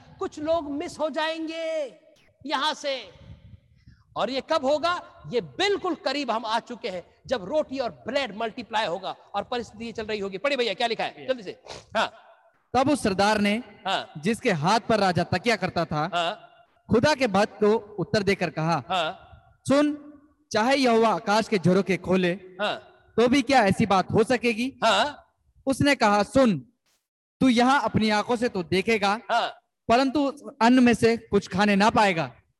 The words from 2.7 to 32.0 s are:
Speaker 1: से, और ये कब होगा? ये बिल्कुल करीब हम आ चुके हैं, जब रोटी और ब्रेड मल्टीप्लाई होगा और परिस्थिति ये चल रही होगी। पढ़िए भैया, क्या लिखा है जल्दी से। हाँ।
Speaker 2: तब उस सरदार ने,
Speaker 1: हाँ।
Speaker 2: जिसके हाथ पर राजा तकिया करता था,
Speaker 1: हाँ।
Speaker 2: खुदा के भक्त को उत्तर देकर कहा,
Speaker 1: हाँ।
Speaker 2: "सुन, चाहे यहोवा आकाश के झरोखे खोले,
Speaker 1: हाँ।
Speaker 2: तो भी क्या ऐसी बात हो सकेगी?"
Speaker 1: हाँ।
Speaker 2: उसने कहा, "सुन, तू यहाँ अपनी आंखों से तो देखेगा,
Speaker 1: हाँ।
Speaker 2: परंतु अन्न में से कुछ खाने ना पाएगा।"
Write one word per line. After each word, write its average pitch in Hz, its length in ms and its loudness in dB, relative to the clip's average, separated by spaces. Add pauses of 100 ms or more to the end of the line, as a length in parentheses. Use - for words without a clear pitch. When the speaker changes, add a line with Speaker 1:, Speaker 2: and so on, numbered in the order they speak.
Speaker 1:
से, 254 480 -10 (920)
और 196 140 -2
ये 262 120 -4 (100)
कब 320 120 0
होगा? 302 580 -2 (100)
ये 240 80 -2
बिल्कुल 349 540 -2
करीब 269 360 -4
हम 226 160 -4
आ 220 140 -2
चुके 226 280 -12
हैं, 185 260 -12 (120)
जब 202 180 -4
रोटी 277 340 -4
और 233 120 -4
ब्रेड 220 460 -6
मल्टीप्लाई 226 500 -4
होगा 180 240 -6 (240)
और 202 100 -4
परिस्थिति 233 400 -8
ये 233 80 -10
चल 220 140 -10
रही 214 120 -4
होगी। 196 200 -8
पढ़िए 285 180 0
भैया, 226 180 -2
क्या 240 120 0
लिखा 214 180 -4
है 139 220 -10
जल्दी 254 160 -6
से। 170 200 -14 (340)
हाँ। 202 180 -2 (640)
Speaker 2:
तब 269 140 2
उस 285 120 0
सरदार 208 360 2
ने, 208 160 2 (320)
Speaker 1:
हाँ। 165 320 -4
Speaker 2:
जिसके 214 320 -2
हाथ 185 300 2
पर 226 180 0
राजा 180 260 2
तकिया 190 320 0
करता 175 280 -4
था, 156 300 -4
Speaker 1:
हाँ। 175 360 -4 (400)
Speaker 2:
खुदा 277 240 4
के 269 120 0
भक्त 202 260 0
को 214 460 0
उत्तर 202 240 -2
देकर 185 280 -2
कहा, 160 380 -2
Speaker 1:
हाँ। 180 400 -4 (400)
Speaker 2:
"सुन, 294 440 0 (400)
चाहे 240 240 2
यहोवा 226 320 4
आकाश 208 400 0
के 214 100 0
झरोखे 180 380 2
खोले, 180 360 0
Speaker 1:
हाँ। 196 420 -6 (420)
Speaker 2:
तो 233 120 4
भी 269 140 4
क्या 254 240 4
ऐसी 190 200 2
बात 185 240 0
हो 208 140 2
सकेगी?" 240 480 0 (120)
Speaker 1:
हाँ। 226 420 0 (400)
Speaker 2:
उसने 277 280 2
कहा, 208 280 4
"सुन, 220 360 4 (840)
तू 262 80 4
यहाँ 247 360 4
अपनी 220 260 0
आंखों 214 260 0
से 233 120 -2
तो 196 140 -4
देखेगा, 196 580 0 (120)
Speaker 1:
हाँ। 208 160 0 (400)
Speaker 2:
परंतु 269 440 2 (300)
अन्न 247 200 6
में 240 120 6
से 226 220 2
कुछ 202 320 -2
खाने 202 280 2
ना 208 140 4
पाएगा।" 190 440 2 (260)